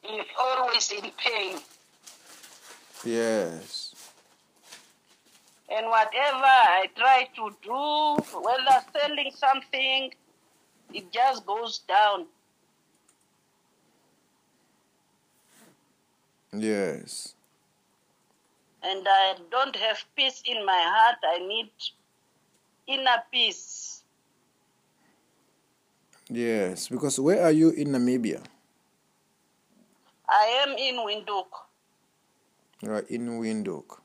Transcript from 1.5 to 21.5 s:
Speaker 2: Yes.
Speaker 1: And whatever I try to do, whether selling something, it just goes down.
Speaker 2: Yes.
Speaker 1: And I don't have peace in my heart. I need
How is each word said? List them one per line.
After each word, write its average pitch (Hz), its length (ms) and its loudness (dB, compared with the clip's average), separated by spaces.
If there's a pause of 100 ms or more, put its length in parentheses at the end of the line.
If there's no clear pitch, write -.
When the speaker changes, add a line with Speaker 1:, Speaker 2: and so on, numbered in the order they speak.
Speaker 2:
Yes. 110 880 -4 (1700)
Speaker 1:
And 220 180 -4
whatever 240 600 2
I 233 400 8 (100)
try 262 400 4
to 220 140 -8 (120)
do, 294 800 -2
whether 254 440 2 (140)
selling 285 380 -4
something, 262 760 -2 (800)
it 190 180 -14
just 254 320 2
goes 220 360 -6
down. 196 440 2 (4000)
Speaker 2:
Yes. 104 840 -4 (1500)
Speaker 1:
And 190 240 -6
I 196 280 6 (160)
don't 262 260 -2
have 214 280 -4 (120)
peace 269 280 -2
in 233 200 -6
my 185 160 2
heart. 220 440 4
I 170 220 2
need 214 240 -8 (1160)